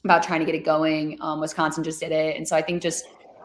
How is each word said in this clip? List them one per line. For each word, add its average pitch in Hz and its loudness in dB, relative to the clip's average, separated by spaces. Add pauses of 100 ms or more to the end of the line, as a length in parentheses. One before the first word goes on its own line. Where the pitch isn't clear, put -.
about 170 6
trying 165 0
to 160 0
get 160 0
it 156 -4
going. 156 2
Um, 156 -4
Wisconsin 156 0
just 156 -6
did 165 -6
it. 156 0
And 156 -8
so 170 0
I 160 4
think 175 -2
just 170 -4 (400)